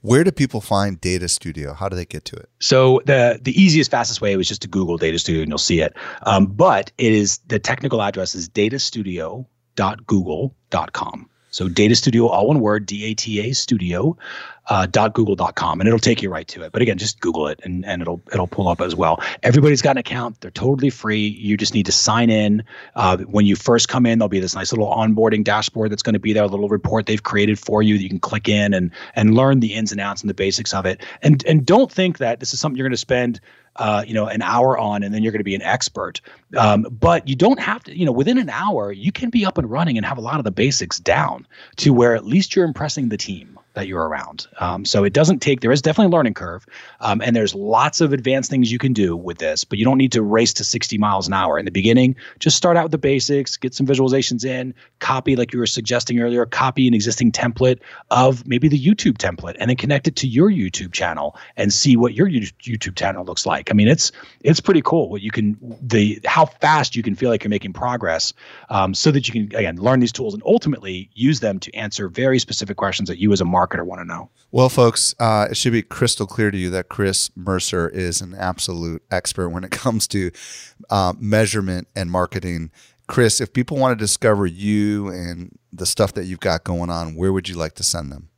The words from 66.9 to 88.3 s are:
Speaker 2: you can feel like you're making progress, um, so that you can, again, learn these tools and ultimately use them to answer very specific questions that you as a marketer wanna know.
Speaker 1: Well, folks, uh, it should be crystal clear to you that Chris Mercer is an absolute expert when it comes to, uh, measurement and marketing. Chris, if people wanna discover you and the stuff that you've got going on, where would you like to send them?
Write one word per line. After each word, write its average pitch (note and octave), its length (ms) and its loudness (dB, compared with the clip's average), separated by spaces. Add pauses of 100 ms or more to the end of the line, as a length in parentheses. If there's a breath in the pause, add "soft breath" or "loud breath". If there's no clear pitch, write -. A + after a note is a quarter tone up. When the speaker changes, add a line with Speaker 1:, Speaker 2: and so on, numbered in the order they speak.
Speaker 2:
you A2+ 80 -4
can G#2+ 100 -2
feel B2+ 160 0
like A2 140 0
you're G#2+ 60 -2
making G2 220 -4
progress, G2+ 600 -4 (360 loud breath)
um, G2 260 0
so - 180 2
that C3+ 160 0
you A2+ 40 -6
can, G#2+ 240 -4
again, F2+ 200 -2
learn B2+ 240 2
these A#2+ 120 2
tools A2 220 -6
and G#2+ 100 -10
ultimately G#2 720 -2
use B2+ 240 2
them G2+ 220 -2
to - 160 -16
answer G#2 320 -8
very C3 320 0
specific G#2 360 -8
questions G2 320 -4
that F2 100 -8
you G2+ 140 4
as F#2 80 2
a F#2 40 2
marketer F2 400 0
wanna F2+ 200 -12
know. E2+ 240 -12 (220)
Speaker 1:
Well, B2+ 180 4
folks, A#2+ 520 2
uh, A2 300 2
it - 60 -6
should B2 160 0
be A2+ 100 0
crystal - 440 -4
clear G#2+ 240 -2
to G2 60 -6
you F2+ 140 -4
that F#2 180 -4
Chris F#2+ 480 -2
Mercer F2+ 520 -2
is F2+ 320 -4
an F#2 140 -14
absolute F2 760 -6
expert F2+ 400 -4
when F#2 140 -8
it F#2+ 60 -14
comes A2+ 380 -4
to, F#2 220 -4 (580 loud breath)
uh, F#2+ 320 0
measurement G#2 720 0
and F2+ 160 -6
marketing. F2 600 -4 (360 soft breath)
Chris, A#2 340 2
if A#2 120 -8
people B2 240 -2
wanna C3 200 2
discover G#2 500 0
you G#2 640 -2
and F2 480 -12 (160)
the F#2 140 -8
stuff - 280 0
that F#2+ 100 -6
you've F#2 160 -8
got E2+ 240 -2
going F2 260 -4
on, E2 240 -6
where F#2 180 0
would F#2 160 -4
you F2+ 60 -12
like E2 200 -6
to - 80 -12
send D#2 280 -4
them? C#2+ 280 -18